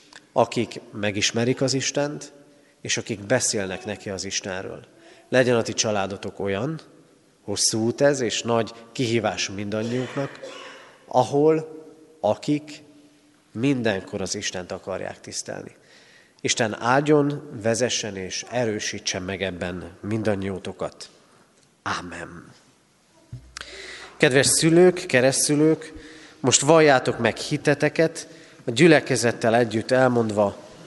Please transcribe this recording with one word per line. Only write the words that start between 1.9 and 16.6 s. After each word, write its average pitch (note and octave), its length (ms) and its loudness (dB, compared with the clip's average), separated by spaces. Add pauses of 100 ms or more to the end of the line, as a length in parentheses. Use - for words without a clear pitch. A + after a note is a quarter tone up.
és - 160 -4
akik G2+ 240 -6
beszélnek G2+ 640 -2
neki G#2 260 -8
az F#2 140 -8
Istenről. F#2+ 560 -8 (480)
Legyen B2+ 280 4
a A2+ 60 2
ti A2 100 -6
családotok G2 680 -4
olyan, G2+ 400 -4 (640)
hosszú A2 400 -2
út A#2 160 -2
ez, C#3+ 200 2
és A2+ 220 -2
nagy A2+ 320 0 (180)
kihívás A2 600 -2
mindannyiunknak, A#2 880 -6 (640)
ahol D3 800 2 (360)
akik C#3+ 600 -2 (720)
mindenkor A2 680 0
az F#2 140 -6
Istent F#2 380 -8
akarják F#2+ 480 -8
tisztelni. - 560 -12 (640)
Isten A2+ 420 0